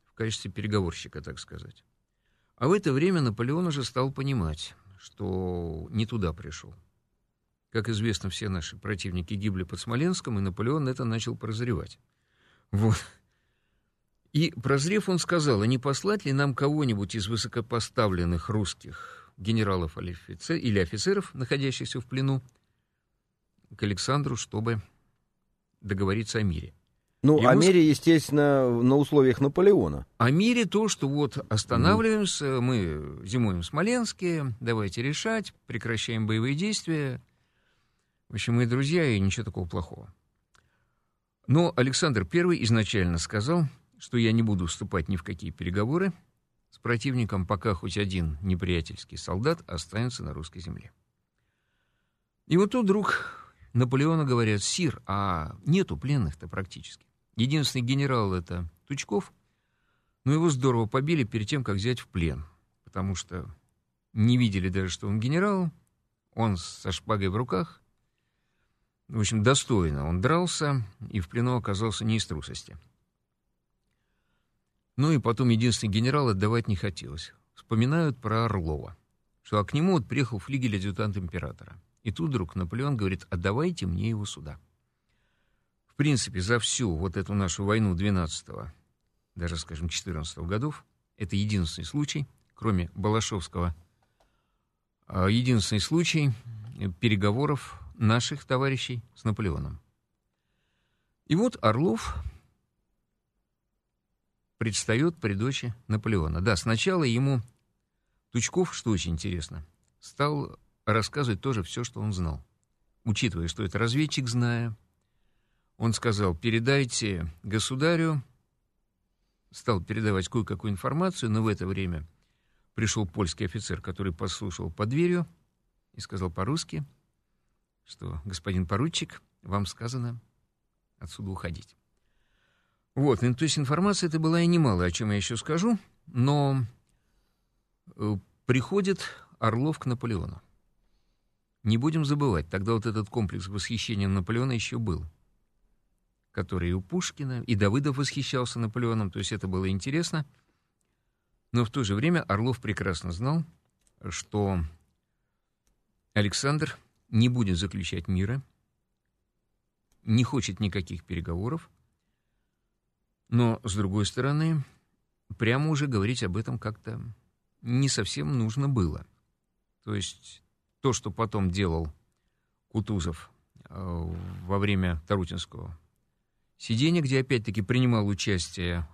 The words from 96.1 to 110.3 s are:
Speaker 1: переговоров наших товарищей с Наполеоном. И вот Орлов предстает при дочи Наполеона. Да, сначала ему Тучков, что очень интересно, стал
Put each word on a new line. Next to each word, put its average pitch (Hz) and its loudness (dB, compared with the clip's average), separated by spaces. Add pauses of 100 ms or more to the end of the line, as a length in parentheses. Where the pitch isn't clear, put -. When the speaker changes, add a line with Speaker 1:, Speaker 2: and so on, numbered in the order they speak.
Speaker 1:
переговоров 113 0 (160)
наших 117 2
товарищей 131 -2 (140)
с - -20
Наполеоном. 76 -2 (1500)
И 151 2
вот 226 2
Орлов 151 2 (2500)
предстает 117 0
при 101 -2
дочи 117 -2 (140)
Наполеона. 92 0
Да, 101 2
сначала 117 0
ему 131 2 (920)
Тучков, 165 -2
что - -2
очень 85 0
интересно, 85 -6 (320)
стал - -4 (280)